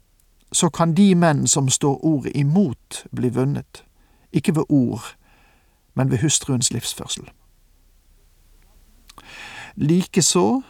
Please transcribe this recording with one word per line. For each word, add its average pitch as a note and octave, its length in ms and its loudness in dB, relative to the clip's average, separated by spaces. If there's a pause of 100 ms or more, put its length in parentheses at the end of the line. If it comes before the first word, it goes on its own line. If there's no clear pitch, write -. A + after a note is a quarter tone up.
(560)
så F3 140 2
kan E3 260 0
de G3+ 140 6 (100)
menn D3+ 320 2
som C#3 180 0
står C#3 300 0
ordet C#3 360 0
imot D3 680 0 (100)
bli A#2+ 240 -2
vunnet, C3 480 -4 (480)
ikke D#3 240 0
ved D#3 160 0
ord, A#2 320 2 (920)
men C3 160 0
ved B2+ 120 0
hustruens C3+ 480 -2
livsførsel.» - 560 -10 (2500)
Likeså F#3 960 0